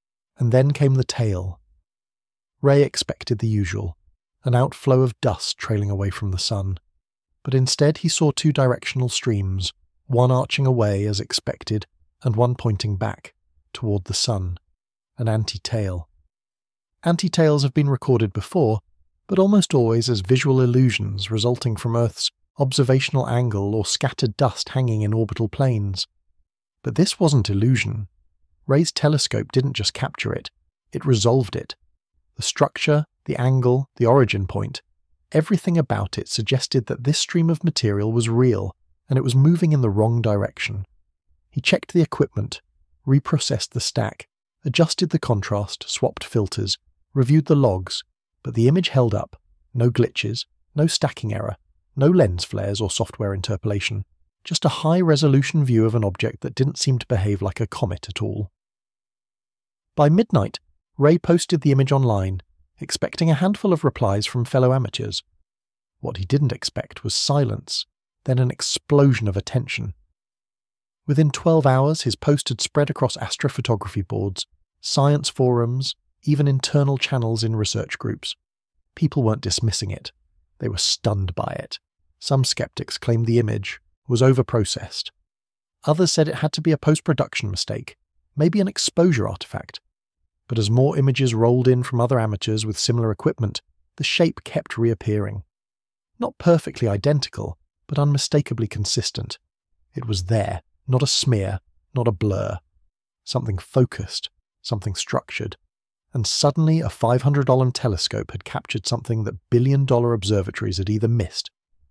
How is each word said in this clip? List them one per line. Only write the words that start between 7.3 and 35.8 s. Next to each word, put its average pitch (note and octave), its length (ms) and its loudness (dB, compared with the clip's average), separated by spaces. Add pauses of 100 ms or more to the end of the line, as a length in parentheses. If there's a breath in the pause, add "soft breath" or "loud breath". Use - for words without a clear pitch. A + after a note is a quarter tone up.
But C3 100 -4
instead C#3+ 440 2
he E3+ 100 0
saw D3+ 220 2
two D3+ 220 0
directional B2+ 560 0
streams, F#2+ 640 -2 (340)
one B2 240 4
arching B2+ 360 0
away G#2 380 2
as G#2 160 -2
expected, - 640 -6 (360)
and A2+ 120 0
one B2 200 2
pointing G#2 420 -2
back, G2 380 -8 (380)
toward G2+ 320 -2
the - 100 -8
sun, F#2 440 -4 (600)
an A#2 100 -2
anti-tail. G#2 800 -4 (960)
Anti-tails D#3+ 580 2
have C3+ 120 0
been C#3+ 140 4
recorded A#2+ 440 2
before, A2 480 0 (480)
but F#3 100 0
almost G3 340 4
always A#2 360 2
as A2 120 0
visual C3 400 2
illusions G#2+ 720 2
resulting A2+ 460 -2
from A#2 180 -4
Earth's A#2 360 0 (280)
observational C3 720 2
angle G#2+ 460 0
or G#2+ 120 0
scattered - 500 -2
dust - 340 -2
hanging A#2 320 0
in G#2+ 120 0
orbital A2+ 340 -2
planes. G#2+ 580 -2 (760)
But - 120 -6
this - 260 0
wasn't C#3+ 300 2
illusion. G#2+ 580 0 (580)
Ray's D3 240 2
telescope C3+ 640 -2
didn't C3 220 0
just - 200 -4
capture - 380 -6
it, - 180 -8 (420)
it - 120 -8
resolved A2 500 2
it. - 220 -10 (600)
The A#2 60 -10
structure, - 600 0 (220)
the - 100 -4
angle, B2+ 600 2
the A#2+ 100 2
origin A2+ 400 4
point, G2+ 340 -6 (520)
everything E3+ 440 2
about G#2 420 -2